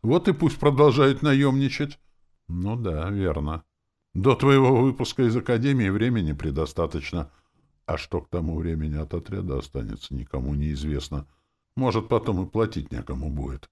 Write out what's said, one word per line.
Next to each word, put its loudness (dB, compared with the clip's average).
Вот 2
и 4
пусть 2
продолжают 6
наемничать». 2
«Ну -4
да, -4
верно. -2
До 4
твоего 6
выпуска 0
из 2
Академии 2
времени 0
предостаточно. -4
А -4
что -6
к -20
тому -4
времени -4
от -6
отряда -6
останется, -10
никому -6
неизвестно. -4
Может, 0
потом 0
и -4
платить -2
некому -6
будет». -8